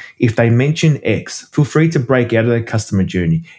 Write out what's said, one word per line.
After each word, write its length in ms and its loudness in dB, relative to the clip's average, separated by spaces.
If 180 0
they 120 4
mention 540 2
X, 480 -4
feel 160 0
free 240 0
to 100 0
break 320 0
out 140 2
of 40 2
that 160 0
customer 380 -2
journey 400 -2